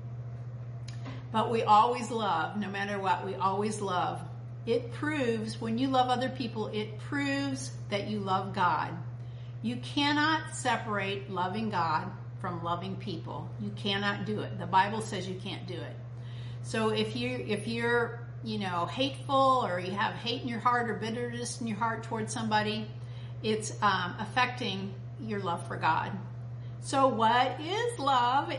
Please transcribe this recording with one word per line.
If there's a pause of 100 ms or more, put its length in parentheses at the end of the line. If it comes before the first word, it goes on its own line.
(1300)
But
we
always
love,
no
matter
what,
we
always
love. (440)
It
proves,
when
you
love
other
people,
it
proves (200)
that
you
love
God. (680)
You
cannot
separate
loving
God (300)
from
loving
people. (100)
You
cannot
do
it.
The
Bible
says
you
can't
do
it. (640)
So
if
you,
if
you're, (240)
you
know,
hateful
or
you
have
hate
in
your
heart
or
bitterness
in
your
heart
towards
somebody, (560)
it's, (100)
um,
affecting (260)
your
love
for
God. (680)
So
what
is
love?